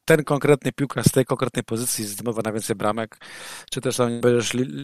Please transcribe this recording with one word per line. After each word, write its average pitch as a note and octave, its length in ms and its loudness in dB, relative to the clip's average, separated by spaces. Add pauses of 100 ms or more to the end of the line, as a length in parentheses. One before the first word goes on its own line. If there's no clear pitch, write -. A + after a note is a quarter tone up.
ten D#3 200 6
konkretny C#3+ 480 2
piłkarz B2+ 340 -2
z - 60 2
tej C3 120 4
konkretnej B2+ 400 -2
pozycji A#2 400 -4
zdobywa G#2 400 -6
najwięcej A2 320 -4
bramek, G#2+ 420 -4 (520)
czy C3+ 100 -6
też B2 160 -2
tam A#2+ 180 2
nie A#2 60 -6
będziesz A#2+ 340 4
li-, B2+ 120 0 (180)